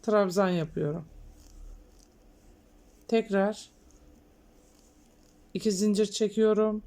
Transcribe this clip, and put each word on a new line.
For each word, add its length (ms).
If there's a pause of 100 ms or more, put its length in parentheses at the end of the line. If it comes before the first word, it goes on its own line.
trabzan 460
yapıyorum. 560 (2000)
Tekrar 640 (1800)
iki 180
zincir 340
çekiyorum. 800